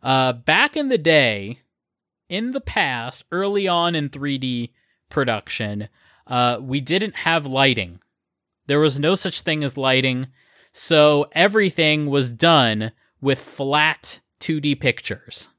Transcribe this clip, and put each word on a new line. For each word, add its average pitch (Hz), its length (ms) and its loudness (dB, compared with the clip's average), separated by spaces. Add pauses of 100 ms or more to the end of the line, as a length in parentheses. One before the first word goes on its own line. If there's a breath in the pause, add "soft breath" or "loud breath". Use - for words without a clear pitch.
uh, 131 320 0
back 170 420 0
in 294 120 -2
the 254 100 0
day, 123 600 2 (680)
in 226 260 -6
the 269 80 -6
past, 127 720 -4
early 196 360 -2
on 170 260 0
in 147 160 -2
three 139 300 -6
D 123 340 -6 (360)
production, 104 800 -4 (360 soft breath)
uh, 123 340 0
we 135 220 -4
didn't 185 360 -2
have 165 280 0
lighting. 127 540 0 (680)
There 143 140 0
was 143 200 2
no 156 140 2
such - 280 -4
thing 151 220 -2
as 139 140 -6
lighting, 131 520 0 (440 soft breath)
so 151 580 4
everything 165 760 2
was 139 260 0
done 117 600 4 (280)
with 135 200 0
flat 151 800 -2 (200)
two 156 200 -4
D 143 160 0
pictures. - 840 -6